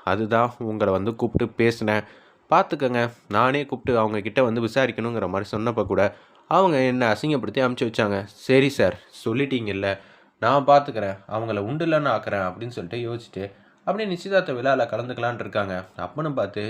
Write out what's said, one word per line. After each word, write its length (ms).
அதுதான் 440
உங்களை 300
வந்து 220
கூப்பிட்டு 400
பேசினேன். 480
பார்த்துக்கங்க, 520
நானே 340
கூப்பிட்டு 380
அவங்க 200
கிட்ட 220
வந்து 220
விசாரிக்கணுங்கிற 640
மாதிரி 200
சொன்னப்ப 380
கூட 140
அவங்க 340
என்னை 240
அசிங்கப்படுத்தி 560
அமுச்சு 260
வச்சாங்க. 300
"சரி 320
சார், 240
சொல்லிட்டீங்கல்ல, 720
நான் 280
பார்த்துக்கிறேன், 480
அவங்கள 340
உண்டுலன்னு 500
ஆக்குறேன்" 340
அப்படின்னு 300
சொல்லிட்டு 280
யோசிச்சுட்டு 400
அப்படியே 220
நிச்சயதார்த்த 440
விழால 320
கலந்துக்கலான்னு 580
இருக்காங்க. 320
அப்பன்னு 360
பார்த்து 360